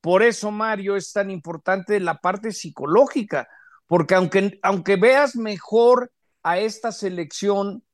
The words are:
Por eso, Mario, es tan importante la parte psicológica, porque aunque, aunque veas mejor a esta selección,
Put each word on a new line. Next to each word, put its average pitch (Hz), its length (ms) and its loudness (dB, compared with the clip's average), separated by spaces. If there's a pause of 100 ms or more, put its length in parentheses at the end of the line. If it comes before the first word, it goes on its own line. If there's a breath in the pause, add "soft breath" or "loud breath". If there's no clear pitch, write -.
Por 185 220 4
eso, 214 280 0
Mario, 208 460 -4
es - 160 -10
tan 196 180 -2
importante 185 680 -4
la 170 140 -4
parte 196 360 -4
psicológica, 170 960 0 (380 soft breath)
porque 170 280 2
aunque, 190 480 2
aunque 196 360 0
veas 262 380 4
mejor 233 760 2 (320)
a 175 160 0
esta 220 320 -6
selección, 196 920 -4 (100)